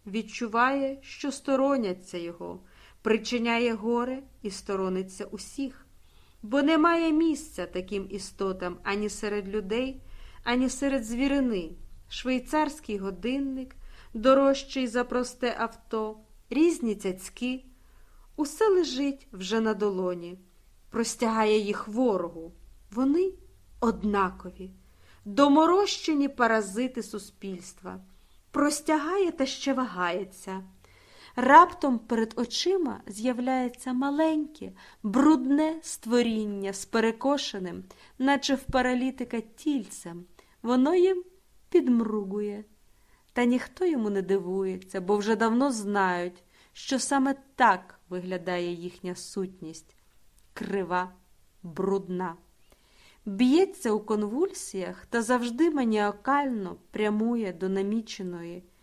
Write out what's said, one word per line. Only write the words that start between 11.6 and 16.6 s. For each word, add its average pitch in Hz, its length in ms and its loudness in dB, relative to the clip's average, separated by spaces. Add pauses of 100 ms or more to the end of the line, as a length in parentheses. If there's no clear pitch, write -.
Швейцарський 254 880 -2
годинник, 254 800 -4 (380)
дорожчий 269 720 4
за 240 160 0
просте 247 560 -2
авто, 214 580 -4 (320)
різні 269 460 2